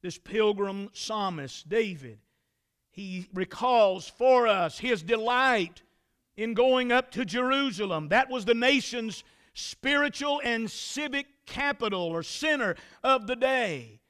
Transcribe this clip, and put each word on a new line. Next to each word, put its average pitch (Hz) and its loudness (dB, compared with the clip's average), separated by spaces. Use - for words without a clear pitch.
This 175 -12
pilgrim 202 -2
psalmist, 180 -6
David, 160 -4
he 185 -12
recalls 190 2
for 247 6
us 185 2
his 226 0
delight 226 2
in 220 -4
going 247 4
up 254 2
to 233 -4
Jerusalem. 208 -2
That 254 4
was 247 -4
the 233 2
nation's 233 0
spiritual 285 -2
and 226 -2
civic 277 -6
capital 233 -4
or 165 -4
center 269 -2
of 254 2
the 254 -2
day. 208 -2